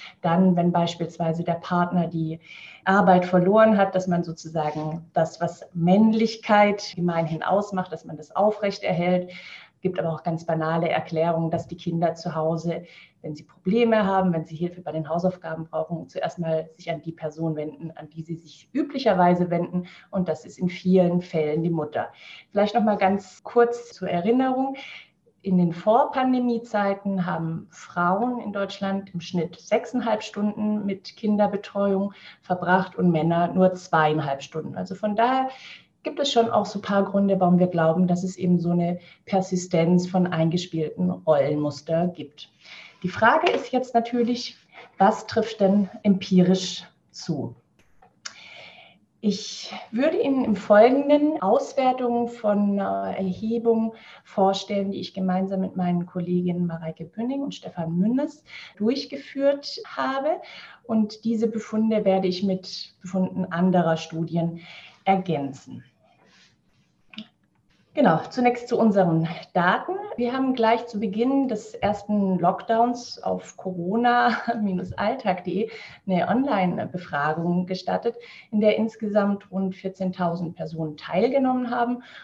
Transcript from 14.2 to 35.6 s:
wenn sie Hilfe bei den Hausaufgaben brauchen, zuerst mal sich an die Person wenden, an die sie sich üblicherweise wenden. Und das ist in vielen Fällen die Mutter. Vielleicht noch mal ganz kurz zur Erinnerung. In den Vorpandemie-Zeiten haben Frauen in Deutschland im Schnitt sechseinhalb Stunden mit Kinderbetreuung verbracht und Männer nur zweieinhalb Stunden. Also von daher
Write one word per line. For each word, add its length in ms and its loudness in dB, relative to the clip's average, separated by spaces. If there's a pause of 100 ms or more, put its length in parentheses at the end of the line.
wenn 140 -2
sie 100 -14
Hilfe 240 -6
bei 140 -10
den 160 -6
Hausaufgaben 560 -4
brauchen, 420 -6
zuerst 320 -8
mal 380 -2
sich 120 -12
an 120 -6
die 100 -8
Person 460 -6
wenden, 340 -10
an 180 -18
die 120 -14
sie 160 -10
sich 340 -20
üblicherweise 760 2
wenden. 380 -4 (220)
Und 200 -2
das 160 -6
ist 120 -20
in 120 -2
vielen 520 2
Fällen 420 -2
die 60 0
Mutter. 380 -4 (440)
Vielleicht 240 2
noch 80 4
mal 120 4
ganz 480 0
kurz 480 2
zur 180 -8
Erinnerung. 680 0 (640)
In 160 2
den 160 2
Vorpandemie-Zeiten 1500 0
haben 440 -4
Frauen 680 -2
in 140 -8
Deutschland 600 -4
im 60 -6
Schnitt 400 -4
sechseinhalb 640 -2
Stunden 600 -2
mit 320 -6
Kinderbetreuung 960 0 (280)
verbracht 540 0
und 160 4
Männer 380 2
nur 240 4
zweieinhalb 720 0
Stunden. 340 -10
Also 180 -8
von 220 -2
daher 320 2 (540)